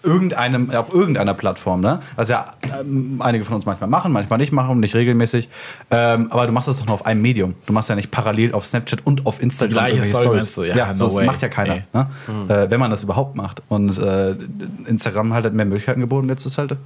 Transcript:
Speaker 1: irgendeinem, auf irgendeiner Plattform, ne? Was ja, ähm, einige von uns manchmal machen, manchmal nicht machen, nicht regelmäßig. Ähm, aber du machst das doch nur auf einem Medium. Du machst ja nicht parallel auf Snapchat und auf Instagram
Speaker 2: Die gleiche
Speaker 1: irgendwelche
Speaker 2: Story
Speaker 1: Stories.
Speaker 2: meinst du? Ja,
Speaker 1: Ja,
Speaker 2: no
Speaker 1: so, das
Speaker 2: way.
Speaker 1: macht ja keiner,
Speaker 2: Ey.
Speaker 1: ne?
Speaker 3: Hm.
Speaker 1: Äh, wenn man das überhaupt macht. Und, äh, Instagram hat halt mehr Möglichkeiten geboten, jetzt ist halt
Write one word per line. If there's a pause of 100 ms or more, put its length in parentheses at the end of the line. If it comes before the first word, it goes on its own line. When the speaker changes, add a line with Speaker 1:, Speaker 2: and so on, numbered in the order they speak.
Speaker 1:
irgendeinem,
auf
irgendeiner
Plattform,
ne? (160)
Was
ja, (280)
ähm,
einige
von
uns
manchmal
machen,
manchmal
nicht
machen,
nicht
regelmäßig. (420)
Ähm,
aber
du
machst
das
doch
nur
auf
einem
Medium. (120)
Du
machst
ja
nicht
parallel
auf
Snapchat
und
auf
Instagram
Speaker 2:
Die
gleiche
Speaker 1:
irgendwelche
Speaker 2:
Story (160)
Speaker 1:
Stories.
Speaker 2:
meinst
du?
Ja,
Speaker 1:
Ja,
Speaker 2:
no
Speaker 1:
so,
das
Speaker 2:
way.
Speaker 1:
macht
ja
keiner,
Speaker 2:
Ey. (100)
Speaker 1:
ne? (200)
Speaker 3:
Hm.
Speaker 1:
Äh,
wenn
man
das
überhaupt
macht.
Und,
äh, (520)
Instagram
hat
halt
mehr
Möglichkeiten
geboten,
jetzt
ist
halt